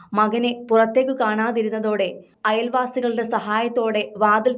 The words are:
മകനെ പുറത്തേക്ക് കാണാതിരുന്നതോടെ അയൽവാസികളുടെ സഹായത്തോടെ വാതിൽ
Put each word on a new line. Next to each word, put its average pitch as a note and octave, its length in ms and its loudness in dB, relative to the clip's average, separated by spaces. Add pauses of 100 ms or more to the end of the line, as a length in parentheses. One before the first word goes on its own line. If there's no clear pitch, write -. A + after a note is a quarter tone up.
(200)
മകനെ A#3 320 2 (180)
പുറത്തേക്ക് A3+ 520 4
കാണാതിരുന്നതോടെ A3 880 0 (400)
അയൽവാസികളുടെ A#3+ 840 -2
സഹായത്തോടെ A3 720 0 (200)
വാതിൽ A3 340 4